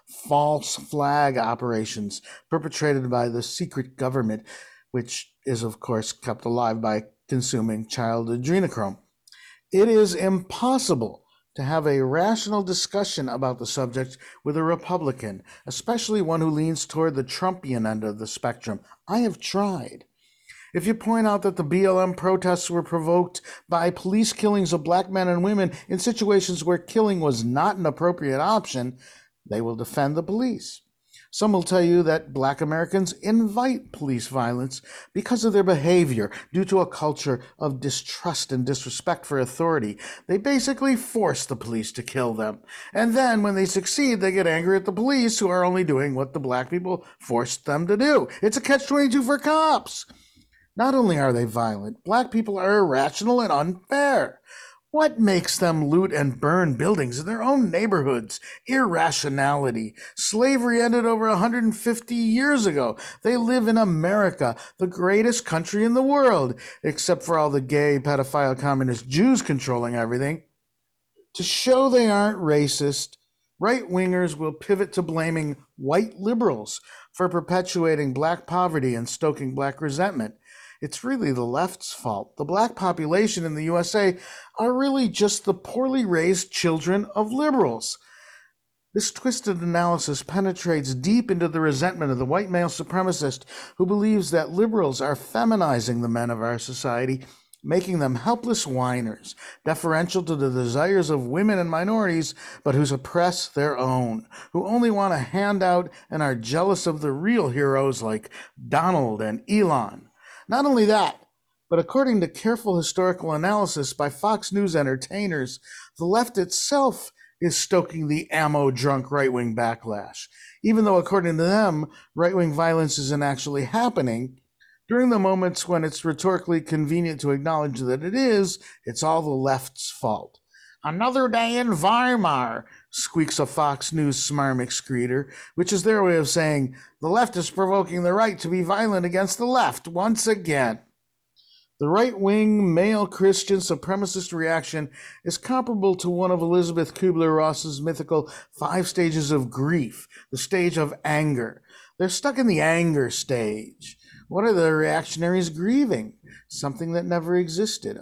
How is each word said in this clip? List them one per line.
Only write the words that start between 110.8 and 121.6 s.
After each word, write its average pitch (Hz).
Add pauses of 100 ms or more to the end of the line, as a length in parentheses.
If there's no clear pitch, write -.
that, 208 (400)
but 170
according 233
to 165
careful 214
historical 175
analysis 160
by 143
Fox 214
News 196
entertainers, 143 (360)
the 165
left 226
itself 247 (280)
is 170
stoking 165
the 156
ammo-drunk 139
right-wing 123
backlash, 113 (380)
even 220
though, 196
according 175
to 160
them, 180 (300)